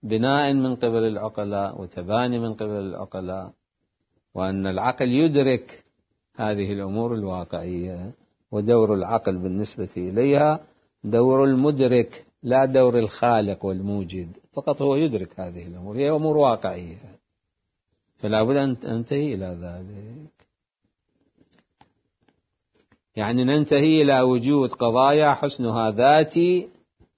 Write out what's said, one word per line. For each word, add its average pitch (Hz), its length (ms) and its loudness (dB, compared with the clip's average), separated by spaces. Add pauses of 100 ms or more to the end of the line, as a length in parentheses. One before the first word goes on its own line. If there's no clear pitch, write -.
بناء 135 500 2
من 131 240 0
قبل 117 300 0
العقلاء 104 760 -4
وتباني 107 580 -4
من 117 160 -6
قبل 107 160 -6
العقلاء، 95 800 -10 (840)
وأن 95 320 -4
العقل 120 460 -2
يدرك 139 720 0 (520)
هذه 101 360 -4
الأمور 101 420 -4
الواقعية، 90 1000 -8 (380)
ودور 107 440 2
العقل 95 440 -2
بالنسبة 95 580 -6
إليها 139 680 0 (380)
دور 127 400 4
المدرك 131 840 2 (160)
لا 131 220 4
دور 127 340 4
الخالق 107 640 0
والموجد، 95 720 -6 (160)
فقط 143 300 -4
هو 139 140 2
يدرك 117 440 -2
هذه 87 260 -12
الأمور، 90 300 -12
هي 143 140 0
أمور 151 260 0
واقعية، 92 840 -2 (960)
فلا 107 260 0
بد 127 140 2
أن 135 240 -2
تنتهي 139 540 -4
إلى 95 120 -8
ذلك. 95 1000 -14 (2750)
يعني 117 280 0
ننتهي 151 580 4
إلى 139 180 4
وجود 127 520 2
قضايا 139 640 4
حسنها 117 560 -2
ذاتي، 156 800 4 (500)